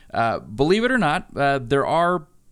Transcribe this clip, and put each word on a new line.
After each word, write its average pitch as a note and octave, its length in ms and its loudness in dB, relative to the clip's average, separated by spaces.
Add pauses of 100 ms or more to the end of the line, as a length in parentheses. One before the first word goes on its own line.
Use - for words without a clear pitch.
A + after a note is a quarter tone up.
(140)
Uh, A2+ 260 -2
believe D3+ 460 0
it B3 60 0
or B3+ 60 2
not, E3+ 380 -2
uh, C#3 260 0
there C3 240 0
are E3+ 420 0 (240)